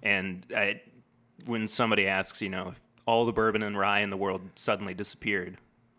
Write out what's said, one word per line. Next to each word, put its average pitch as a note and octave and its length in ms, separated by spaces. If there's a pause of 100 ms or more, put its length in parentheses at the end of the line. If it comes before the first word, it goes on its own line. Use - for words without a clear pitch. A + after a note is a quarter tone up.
And F#2+ 440 (100)
I, G2+ 240 (640)
when A2 240
somebody G#2 380
asks, F#2+ 340
you G2+ 80
know, F#2 200
if - 120 (240)
all A#2 220
the A#2 60
bourbon A2 300
and G2+ 160
rye G2+ 220
in G#2 100
the G2 60
world F#2+ 240 (140)
suddenly G2+ 400
disappeared, F#2+ 640 (400)